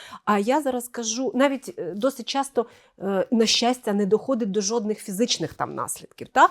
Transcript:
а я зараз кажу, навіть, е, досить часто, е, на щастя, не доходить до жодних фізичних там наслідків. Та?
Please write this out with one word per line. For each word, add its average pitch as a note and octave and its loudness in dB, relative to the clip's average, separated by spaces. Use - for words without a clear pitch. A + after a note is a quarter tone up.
а G#3 2
я B3+ 2
зараз B3 -4
кажу, A#3 -4
навіть, C4 2
е, E3 -8
досить A#3 -2
часто, C4 0
е, F#3+ 0
на A3+ 4
щастя, A#3+ 2
не G3+ 2
доходить G#3+ 2
до G#3 0
жодних G#3+ -2
фізичних G3 -2
там C#3 -6
наслідків. - -10
Та? D#4 6